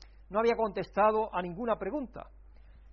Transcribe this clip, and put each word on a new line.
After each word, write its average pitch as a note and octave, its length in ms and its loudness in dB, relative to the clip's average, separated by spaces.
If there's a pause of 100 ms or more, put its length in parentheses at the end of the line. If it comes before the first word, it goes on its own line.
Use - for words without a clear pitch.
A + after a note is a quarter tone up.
(300)
no G3+ 100 0
había A#3 160 4
contestado G#3+ 800 2
a F3+ 60 -2
ninguna G3 360 -2
pregunta. A3+ 520 -6 (640)